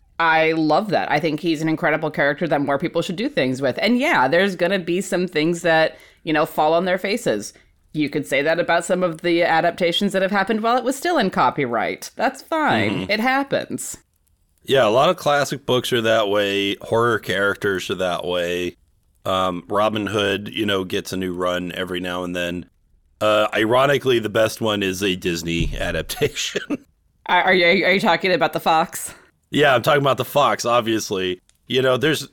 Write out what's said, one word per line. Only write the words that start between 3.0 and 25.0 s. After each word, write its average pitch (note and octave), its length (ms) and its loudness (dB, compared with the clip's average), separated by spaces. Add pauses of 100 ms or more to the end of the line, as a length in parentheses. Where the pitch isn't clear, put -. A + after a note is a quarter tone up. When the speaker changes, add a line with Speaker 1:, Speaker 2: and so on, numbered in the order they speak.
Speaker 1:
should E3+ 140 -4
do A3+ 140 -4
things C3 320 -2
with. B2+ 200 -2
And A#3+ 180 2
yeah, A3+ 280 2
there's F3+ 300 2
gonna F3+ 220 0
be E3+ 200 -2
some F3+ 300 -2
things E3 320 0
that, D#3+ 360 2 (260)
you E3 100 -2
know, D#3 120 2
fall D#3 280 2
on E3+ 100 4
their F#3 140 0
faces. F3 560 -2 (400)
You D3 160 0
could D3 180 -4
say C#3 140 0
that D#3+ 180 2
about E3+ 240 0
some F3+ 200 0
of E3 180 -2
the E3+ 220 2
adaptations E3+ 680 2
that F#3+ 120 0
have F#3+ 80 0
happened G#3 300 0
while A#3 140 2
it B3 80 0
was B3+ 140 -2
still F4 200 -2
in G3+ 120 2
copyright. A#2+ 880 -2
That's - 240 -2
fine. A#3 500 0
Speaker 2:
Mm-hmm. F#3 200 -4
Speaker 1:
It G#3+ 100 0
happens. C4 720 -2 (680)
Speaker 2:
Yeah, B2+ 220 2
a G#2+ 40 4
lot C3 180 4
of F3+ 80 2
classic C#3+ 500 -2
books B2+ 280 0
are A#2+ 80 2
that A2 260 2
way. G2+ 540 0
Horror A2+ 380 0
characters G2 720 -2
are G2 60 -4
that F2+ 300 -4
way. F2 500 -4 (500)
Um, F#2 420 -2
Robin G#2 400 0
Hood, G#2 400 -2
you A2 180 -4
know, G2 200 0
gets F#2 260 -6
a F#2+ 60 -6
new F#2 160 -4
run F2+ 400 -4
every F2+ 260 -6
now F2+ 240 -6
and F2 100 -6
then. F2 360 -6 (500)
Uh, G#2+ 340 2
ironically, B2 640 2
the G#2+ 100 -2
best A2 320 0
one G#2 200 0
is F#2+ 220 -2